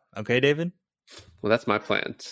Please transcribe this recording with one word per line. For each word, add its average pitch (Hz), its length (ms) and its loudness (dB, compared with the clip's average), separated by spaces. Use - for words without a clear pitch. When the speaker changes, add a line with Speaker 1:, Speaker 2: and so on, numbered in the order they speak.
Speaker 1:
Okay, 117 240 0
David? 147 320 2
Speaker 2:
Well, 104 80 -2
that's - 160 2
my 107 120 2
plan. - 380 -2